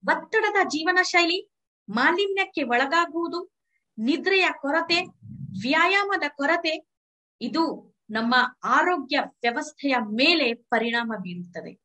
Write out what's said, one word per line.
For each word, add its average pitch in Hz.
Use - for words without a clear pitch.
ಒತ್ತಡದ 392
ಜೀವನ 320
ಶೈಲಿ, 349
ಮಾಲಿನ್ಯಕ್ಕೆ 349
ಒಳಗಾಗುವುದು, 330
ನಿದ್ರೆಯ 330
ಕೊರತೆ, 330
ವ್ಯಾಯಾಮದ 359
ಕೊರತೆ, 320
ಇದು -
ನಮ್ಮ 233
ಆರೋಗ್ಯ 285
ವ್ಯವಸ್ಥೆಯ 269
ಮೇಲೆ 240
ಪರಿಣಾಮ 233
ಬೀರುತ್ತದೆ. 175